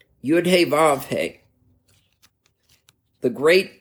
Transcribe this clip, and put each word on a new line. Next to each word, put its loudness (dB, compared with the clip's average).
Yud 0
He 2
Vav 0
He, -8
the -2
great 0